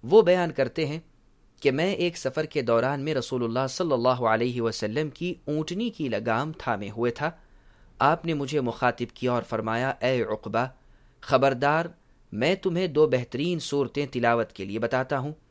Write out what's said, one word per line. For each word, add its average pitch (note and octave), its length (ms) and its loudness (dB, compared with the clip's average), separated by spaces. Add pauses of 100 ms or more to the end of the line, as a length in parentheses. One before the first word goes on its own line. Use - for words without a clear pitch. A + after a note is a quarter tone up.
وہ F3 200 6
بیان F3 300 4
کرتے C#3 340 -2
ہیں D3 120 -6 (600)
کہ C#3+ 100 4
میں E3 240 0
ایک F3 240 -2
سفر C#3+ 260 -4
کے D3+ 180 -4
دوران A#2+ 380 2
میں D3+ 140 -4
رسول B2 300 -2
اللہ A#2+ 240 0
صلی D#3+ 240 -2
اللہ A#2+ 160 2
علیہ A#2+ 540 2
وسلم A2+ 480 -2
کی F3 240 -6 (100)
اونٹنی E3 460 -4
کی D3+ 180 -6
لگام A#2 500 -2
تھامے G#2 320 -6
ہوئے A#2 200 0
تھا۔ D3 200 -4 (680)
آپ - 280 2
نے E3 80 -2
مجھے C#3 260 -2
مخاطب B2 560 -2
کیا B2 160 0
اور A#2+ 100 0
فرمایا، A2+ 580 -2
"اے B2 220 2
عقبہ، G#2+ 440 -2 (540)
خبردار، C#3+ 680 2 (460)
میں C3 220 2
تمہیں F#3 320 -2
دو D3+ 200 6
بہترین C3+ 520 -2
صورتیں C#3+ 520 -2
تلاوت A#2 420 2
کے F#2+ 120 -10
لیے G2 140 -6
بتاتا C3 400 -2
ہوں۔" C#3 140 -6 (180)